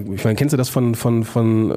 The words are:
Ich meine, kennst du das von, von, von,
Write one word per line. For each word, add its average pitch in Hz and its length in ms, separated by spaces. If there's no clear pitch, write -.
Ich 98 120
meine, 110 120
kennst 147 180
du 135 40
das 127 120
von, 120 260
von, 117 280
von, 113 540